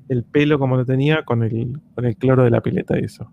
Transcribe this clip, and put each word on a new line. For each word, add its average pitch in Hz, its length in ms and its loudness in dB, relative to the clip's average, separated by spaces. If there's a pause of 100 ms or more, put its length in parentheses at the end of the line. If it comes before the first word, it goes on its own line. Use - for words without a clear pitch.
el 123 140 -2
pelo 147 380 0
como 131 160 0
lo 127 100 0
tenía 139 380 0
con 117 180 -2
el, 113 380 -4 (160)
con 120 80 -6
el 117 120 -2
cloro 131 280 2
de 117 60 4
la 113 100 2
pileta - 400 -4
y - 60 -4
eso. - 260 -14